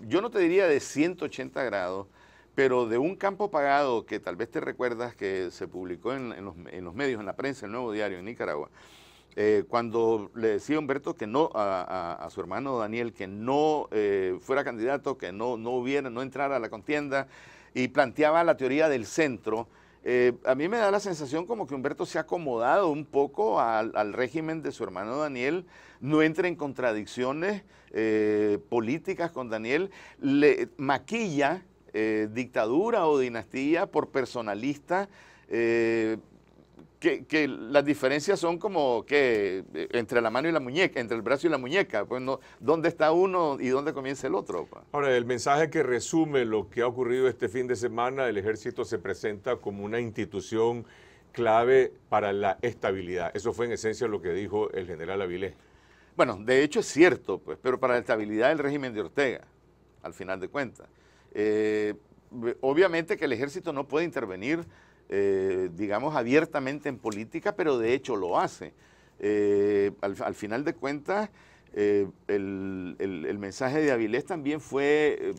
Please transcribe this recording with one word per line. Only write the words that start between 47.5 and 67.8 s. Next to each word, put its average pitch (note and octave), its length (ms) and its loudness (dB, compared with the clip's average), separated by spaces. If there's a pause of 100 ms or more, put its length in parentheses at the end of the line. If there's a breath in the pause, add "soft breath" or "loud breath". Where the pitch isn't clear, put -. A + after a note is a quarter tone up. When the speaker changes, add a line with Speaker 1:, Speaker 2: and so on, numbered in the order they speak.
Speaker 2:
de B2 80 0
semana, B2 540 0
el G#2+ 80 -2
ejército A2 480 -2
se G#2+ 140 -4
presenta G#2 580 -4
como G2+ 260 -8
una G#2 160 -4
institución A2+ 840 -2 (480 loud breath)
clave A#2+ 600 6 (180)
para G#2 240 2
la G2+ 260 0
estabilidad. F#2+ 720 -2
Eso G#2+ 200 -2
fue A#2 100 -2
en A#2+ 80 -2
esencia A2 340 -2
lo G#2 140 -2
que E2+ 140 -2
dijo G2+ 380 -2
el F#2 140 -6
general F2 360 -6
Avilés. F2+ 320 -4 (600 soft breath)
Speaker 1:
Bueno, B2 220 2
de B2+ 240 4
hecho D3+ 180 2
es - 60 -4
cierto, C3+ 520 4
pues, D#2 240 -10
pero B2+ 180 -2
para B2+ 140 2
la A#2+ 60 2
estabilidad G#2+ 500 2
del D#3+ 80 2
régimen C#3 340 -4
de G#2 80 -4
Ortega, A2 400 -2 (600)
al F2 100 -10
final F#2+ 260 -6
de F#2 100 -8
cuentas. C3+ 380 -6 (460 soft breath)
Eh, G#2+ 640 0 (640)
obviamente E3+ 560 2
que - 80 -2
el C#3 80 0
ejército C#3+ 400 -4
no C#3 160 -6
puede D#3 160 0
intervenir C3+ 600 -4 (440 soft breath)
eh, F#2+ 640 2
digamos, G#2+ 420 -2
abiertamente C#3+ 720 2
en C3 100 -6
política, A2 560 -6
pero D3+ 240 0
de A2+ 140 2